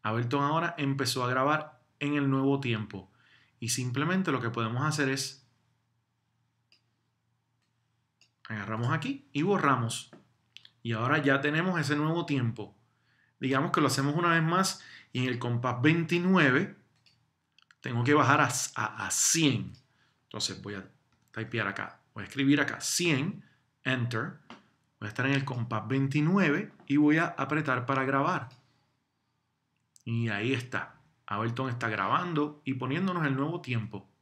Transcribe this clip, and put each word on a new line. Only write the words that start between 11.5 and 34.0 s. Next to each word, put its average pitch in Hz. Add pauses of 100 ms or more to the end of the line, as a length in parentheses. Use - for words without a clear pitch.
ese 147
nuevo 160
tiempo. 117 (640)
Digamos 135
que 170
lo 147
hacemos 139
una 175
vez 165
más 180 (320)
y 127
en 127
el 123
compás 120
veintinueve 170 (1040)
tengo 120
que 139
bajar 147
a, 127 (260)
a, 107
a -
cien. 123 (500)
Entonces -
voy 101
a 95 (420)
typear 113
acá, 98 (120)
voy 104
a -
escribir 139
acá 117
cien, 170 (400)
Enter. 123 (600)
Voy 104
a -
estar 127
en 139
el 139
compás 113
veintinueve 151 (160)
y 139
voy 151
a 165
apretar 135
para 131
grabar. 139 (1600)
Y 117
ahí 107
está. 120 (300)
Ableton 117
está 120
grabando 147
y 139
poniéndonos 160
el 135
nuevo 160
tiempo. 107 (120)